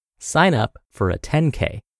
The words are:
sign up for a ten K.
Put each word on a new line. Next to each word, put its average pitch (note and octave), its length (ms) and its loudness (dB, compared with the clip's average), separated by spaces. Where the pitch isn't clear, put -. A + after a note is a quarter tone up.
sign E3+ 340 2
up G#2+ 220 -2
for G2 220 -2
a F2 80 -4
ten D#3 320 0
K. - 320 -6